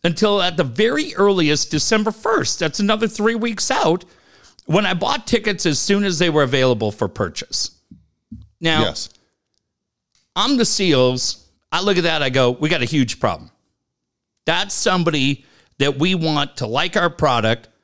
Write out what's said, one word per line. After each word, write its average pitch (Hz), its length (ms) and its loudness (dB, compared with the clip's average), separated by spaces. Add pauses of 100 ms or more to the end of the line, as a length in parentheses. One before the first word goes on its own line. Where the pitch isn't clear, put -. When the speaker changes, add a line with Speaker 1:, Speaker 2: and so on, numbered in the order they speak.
Speaker 1:
until 202 360 2
at 180 160 -2
the 165 80 2
very 233 520 0
earliest 180 540 2
December 208 420 0
first. - 460 -2
That's 165 220 -4
another 208 280 0
three 220 260 0
weeks 233 360 -4
out 185 340 0 (600)
when 196 220 0
I 185 80 -2
bought - 320 -2
tickets 214 400 -2
as 160 120 0
soon 202 240 2
as 185 160 -2
they 170 120 2
were 151 120 4
available 123 480 2
for 101 180 -4
purchase. - 640 -6 (880)
Now, 160 260 2
Speaker 2:
Yes. - 260 -6 (1200)
Speaker 1:
I'm 240 220 2
the 233 80 2
Seals. 127 800 0 (260)
I 170 120 -2
look 196 160 2
at 175 60 0
that, 160 180 0
I 135 80 0
go, 127 220 2
"We 151 180 -2
got 165 100 0
a 123 60 -2
huge 131 340 -2
problem. 92 300 -4 (960)
That's 180 280 -2
somebody 151 680 0 (340)
that 139 200 0
we 180 160 0
want 156 420 -2
to 123 100 -6
like 151 300 -2
our 175 140 2
product. 117 580 0 (160)